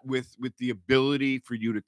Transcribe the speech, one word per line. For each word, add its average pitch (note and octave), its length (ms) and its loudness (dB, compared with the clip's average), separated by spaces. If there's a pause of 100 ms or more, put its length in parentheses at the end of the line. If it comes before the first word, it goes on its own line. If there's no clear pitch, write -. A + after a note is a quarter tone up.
with, C3 340 -4
with B2 180 -6
the B2 120 -2
ability C3 680 2
for - 160 -8
you A2+ 180 -2
to G#2 140 -4